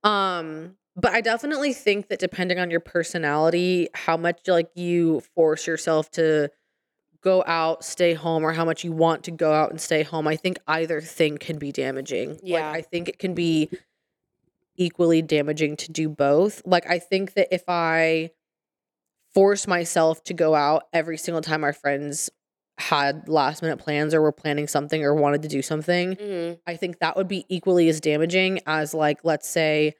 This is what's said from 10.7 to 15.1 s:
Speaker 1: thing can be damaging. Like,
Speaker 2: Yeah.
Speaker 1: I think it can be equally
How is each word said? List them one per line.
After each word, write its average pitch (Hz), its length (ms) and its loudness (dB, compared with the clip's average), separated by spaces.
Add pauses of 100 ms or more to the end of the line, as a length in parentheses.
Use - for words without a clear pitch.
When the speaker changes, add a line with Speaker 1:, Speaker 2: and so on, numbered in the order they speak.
Speaker 1:
thing 156 380 -2
can 156 200 -8
be 143 140 -8
damaging. 135 600 -6
Like, 156 100 -16
Speaker 2:
Yeah. 165 280 -4
Speaker 1:
I 160 120 -8
think 170 260 -8
it - 100 -12
can 185 160 -4
be 165 360 0 (1040)
equally 170 460 2